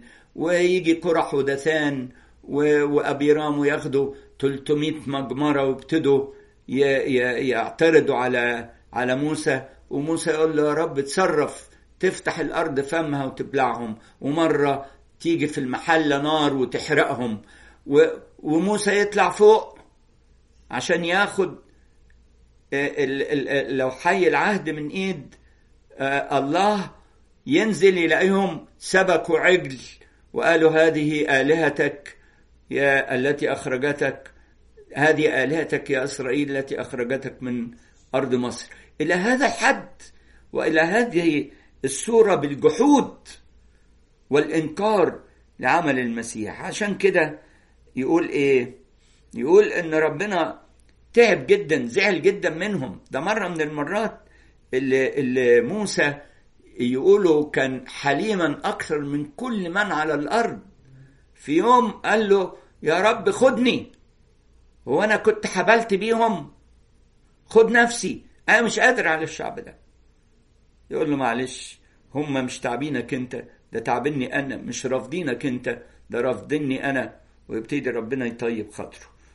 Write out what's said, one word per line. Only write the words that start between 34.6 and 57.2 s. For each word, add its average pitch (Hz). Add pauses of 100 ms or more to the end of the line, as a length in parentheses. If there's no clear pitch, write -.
هذه 147
آلهتك 147
يا 135
إسرائيل 139
التي 135
أخرجتك 127
من 123 (440)
أرض 131
مصر." 123 (320)
إلى 160
هذا 240
الحد 220 (640)
وإلى 156
هذه 170 (360)
الصورة 214
بالجحود 151 (1120)
والإنكار 156 (400)
لعمل 143
المسيح. 113
عشان 185
كده 170 (560)
يقول 143
إيه؟ 135 (560)
يقول 156
إن 165
ربنا 160 (520)
تعب 185
جدًا، 156
زعل 185
جدًا 175
منهم. 160 (120)
ده 131
مرة 202
من 170
المرات 156 (540)
اللي، 131
اللي 123
موسى 156 (680)
يقولوا 151